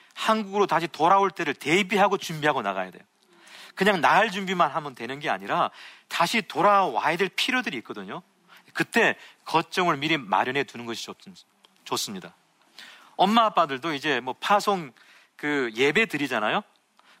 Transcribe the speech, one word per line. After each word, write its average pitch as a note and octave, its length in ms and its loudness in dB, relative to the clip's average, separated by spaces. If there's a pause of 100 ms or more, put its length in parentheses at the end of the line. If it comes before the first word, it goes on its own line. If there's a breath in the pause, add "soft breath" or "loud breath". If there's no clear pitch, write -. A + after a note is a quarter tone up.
(120 soft breath)
한국으로 G3+ 540 0
다시 E3 200 0
돌아올 F#3+ 440 4
때를 D3 240 -4
대비하고 G3 640 2
준비하고 D3 420 -2
나가야 F#2+ 300 -4
돼요. F2 120 -20 (720 loud breath)
그냥 F#3+ 260 2
나갈 E3 300 4
준비만 F#3 400 0
하면 C#3+ 240 -8
되는 B2 240 -10
게 D3 120 -4
아니라 A2 400 -2 (380 loud breath)
다시 F3+ 340 0
돌아와야 E3 720 2
될 F#3 140 -2
필요들이 A#3+ 480 -2
있거든요. G#2 440 -12 (520 loud breath)
그때 E3 420 2 (280 loud breath)
거점을 E3 520 0
미리 D3+ 220 -2
마련해 A#2+ 460 -2
두는 A#2+ 200 -14
것이 A#2 200 -10
좋-, - 120 -14 (680)
좋습니다. F#2+ 500 -8 (840 loud breath)
엄마 A3 280 4
아빠들도 D#3 500 0
이제 C3+ 260 -2
뭐 B2+ 140 -6
파송 G3 580 0 (440 soft breath)
그 C#3+ 400 -2
예배 D3+ 300 2
드리잖아요. C3+ 560 -2 (580 soft breath)